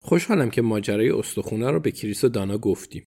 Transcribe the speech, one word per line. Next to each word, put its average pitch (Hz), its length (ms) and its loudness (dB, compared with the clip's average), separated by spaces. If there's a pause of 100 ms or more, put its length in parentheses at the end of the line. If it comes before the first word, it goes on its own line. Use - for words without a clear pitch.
خوشحالم 170 440 2
که 120 120 0
ماجرای 107 480 2
استخونه 113 600 -2
رو 160 100 2
به 135 100 0
کریس - 340 -6
و 131 40 8
دانا 104 300 -2
گفتیم. 92 460 -2 (140)